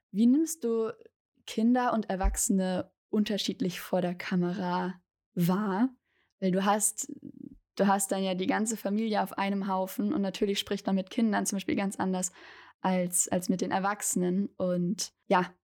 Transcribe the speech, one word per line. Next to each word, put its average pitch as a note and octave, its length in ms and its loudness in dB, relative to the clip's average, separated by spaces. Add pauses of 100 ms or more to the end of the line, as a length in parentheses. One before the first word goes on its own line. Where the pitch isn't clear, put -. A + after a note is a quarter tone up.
(120)
Wie A3 160 4
nimmst D4+ 360 2
du A3+ 280 -2 (560)
Kinder B3 460 4
und A3 160 0
Erwachsene F#3 840 0 (180)
unterschiedlich G3+ 720 -2
vor F#3 200 0
der F3 140 -2
Kamera F3+ 840 -2 (340)
wahr? F#3+ 540 2 (500)
Weil F#3+ 120 2
du F#3+ 140 2
hast, - 460 0 (640)
du G3 120 2
hast G3+ 240 2
dann F#3+ 120 0
ja F#3+ 120 0
die F#3 120 -2
ganze G#3 300 0
Familie G#3 460 -2
auf - 140 -6
einem G3 300 -2
Haufen F#3+ 460 -2
und G3+ 80 0
natürlich G3 380 -2
spricht - 280 -6
man F#3+ 80 2
mit F#3+ 160 -2
Kindern G3+ 340 0
zum G3 120 -2
Beispiel - 180 -2
ganz G3+ 220 -2
anders F#3 340 -2 (500)
als, F3+ 480 0
als F3+ 200 -2
mit F#3 120 0
den F3+ 100 -2
Erwachsenen. F#3+ 760 0 (100)
Und F3+ 560 -2 (140)
ja, F3+ 260 2 (100)